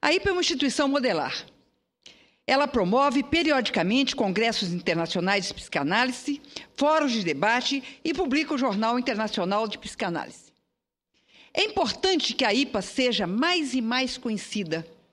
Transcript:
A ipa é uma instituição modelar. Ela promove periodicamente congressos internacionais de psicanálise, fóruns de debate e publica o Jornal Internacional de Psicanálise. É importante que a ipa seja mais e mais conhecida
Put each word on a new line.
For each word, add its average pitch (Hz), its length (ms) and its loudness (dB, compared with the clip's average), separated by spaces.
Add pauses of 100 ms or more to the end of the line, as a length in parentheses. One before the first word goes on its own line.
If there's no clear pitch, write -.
A 294 100 4
ipa 370 180 2
é - 20 2
uma 359 100 2
instituição 285 460 0
modelar. 240 580 0 (1000)
Ela 277 220 4
promove 262 540 4
periodicamente 269 920 2
congressos 208 580 0
internacionais 175 760 0
de - 60 -8
psicanálise, 240 880 -2 (340)
fóruns 294 360 2
de 226 120 -2
debate 226 600 0 (200)
e 320 120 -2
publica 311 400 0
o - 20 -2
Jornal 226 400 0
Internacional 214 680 0
de 208 100 -6
Psicanálise. - 760 -8 (1000)
É 349 100 2
importante 370 680 0
que - 100 -2
a 220 80 2
ipa 226 300 0
seja 214 460 0
mais 277 480 0
e 262 60 0
mais 247 360 -2
conhecida 185 680 -4 (280)